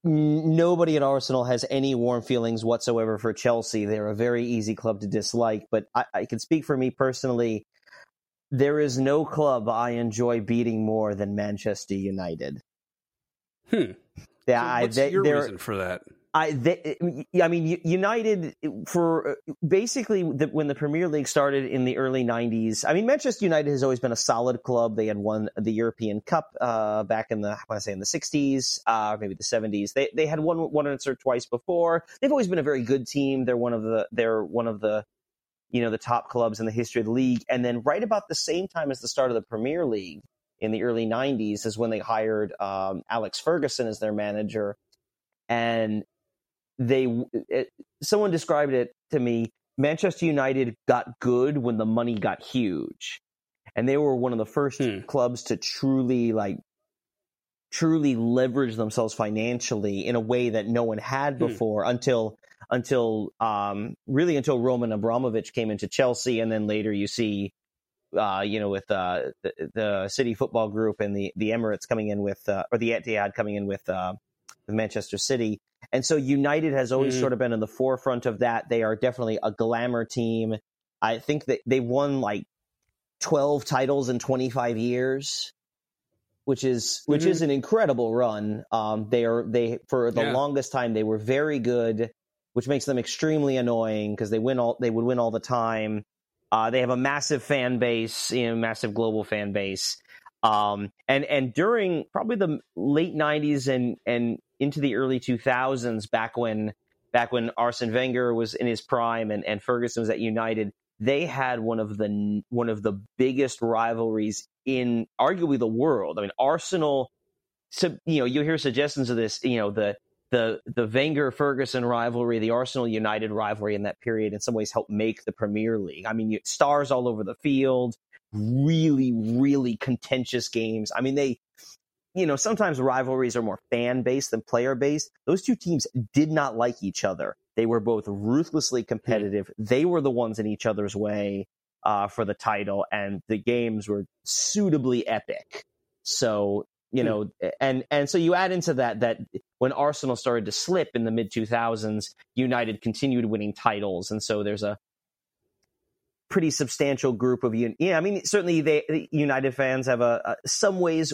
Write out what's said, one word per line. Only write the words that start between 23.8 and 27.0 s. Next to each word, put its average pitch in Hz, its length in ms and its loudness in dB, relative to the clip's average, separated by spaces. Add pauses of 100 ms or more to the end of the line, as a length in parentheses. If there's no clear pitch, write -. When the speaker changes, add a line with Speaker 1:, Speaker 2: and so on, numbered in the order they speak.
Speaker 1:
always 131 160 2
been 123 140 -2
a 117 40 -2
solid 120 460 0
club. 117 320 2
They 107 120 0
had 104 100 0
won 107 400 -2
the 107 160 0
European 107 480 -2
Cup, - 300 -2 (100)
uh, 110 440 0